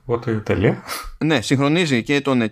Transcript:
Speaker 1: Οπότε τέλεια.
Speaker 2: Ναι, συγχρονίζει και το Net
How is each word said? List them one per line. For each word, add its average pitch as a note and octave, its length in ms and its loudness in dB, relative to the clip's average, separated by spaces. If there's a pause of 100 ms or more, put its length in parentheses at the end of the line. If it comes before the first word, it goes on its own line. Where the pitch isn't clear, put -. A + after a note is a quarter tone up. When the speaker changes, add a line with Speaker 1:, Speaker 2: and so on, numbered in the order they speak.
Speaker 1:
Οπότε A#2 360 -2
τέλεια. G2 420 0 (420)
Speaker 2:
Ναι, D3+ 160 2
συγχρονίζει C#3+ 600 2
και C#3+ 180 0
το C#3 140 0
Net A2+ 180 2